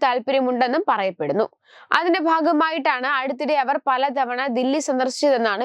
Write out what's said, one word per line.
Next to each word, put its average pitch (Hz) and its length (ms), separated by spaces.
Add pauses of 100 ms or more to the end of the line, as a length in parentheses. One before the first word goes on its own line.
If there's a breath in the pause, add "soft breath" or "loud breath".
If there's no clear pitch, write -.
താല്പര്യമുണ്ടെന്നും 254 840
പറയപ്പെടുന്നു. 190 560 (540 loud breath)
അതിന്റെ 349 300
ഭാഗമായിട്ടാണ് 311 800 (100)
അടുത്തിടെ 269 440
അവർ 269 140 (120)
പലതവണ 254 520 (160)
ദില്ലി 262 300
സന്ദർശിച്ചതെന്നാണ് 254 800